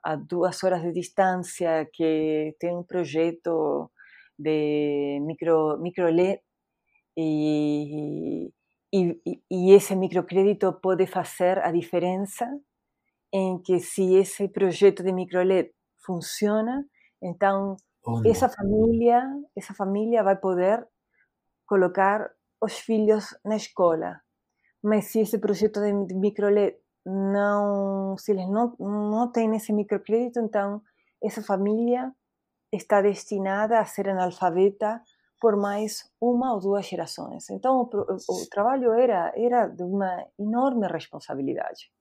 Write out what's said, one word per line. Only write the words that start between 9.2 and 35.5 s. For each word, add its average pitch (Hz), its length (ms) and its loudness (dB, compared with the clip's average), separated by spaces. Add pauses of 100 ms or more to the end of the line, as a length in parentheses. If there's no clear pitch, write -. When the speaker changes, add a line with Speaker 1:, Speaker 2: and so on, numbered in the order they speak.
Speaker 1:
e, - 240 -8
e 185 220 6
esse 196 240 8
microcrédito 190 840 0
pode 190 260 2
fazer 185 520 -2
a 170 120 0
diferença 180 760 -2 (840)
em 185 300 -2
que 180 160 2
se 185 360 0
esse 196 340 2
projeto 190 540 4
de 185 100 -2
micro 180 300 -2
led 185 280 2 (340)
funciona, 214 800 -2 (380)
então 196 540 0 (280)
Speaker 2:
Ou 117 180 -2
não. 226 80 6
Speaker 1:
essa 247 180 2
família, 226 760 2 (340)
essa 196 180 -12
família 214 480 0
vai 196 140 4
poder 190 500 0 (800)
colocar 190 640 2 (300)
os 214 180 -4
filhos 214 680 0
na 214 120 -2
escola. 175 640 0 (640)
Mas 208 240 2
se 220 140 0
esse 214 180 0
projeto 208 420 0
de, 202 260 0
de 185 80 -10
microle-, 202 640 2 (280)
não, 196 1120 -2
se - 160 -6
eles 185 160 -4
não, 233 300 -2
não 208 520 -2
têm 226 260 0
esse 214 160 -6
microcrédito, 214 680 -2
então 208 420 -4 (400)
essa 214 200 -6
família 233 680 0 (600)
está 202 300 2
destinada 202 760 0
a 208 60 2
ser 196 240 -6
analfabeta 190 920 0 (380)
por 220 160 4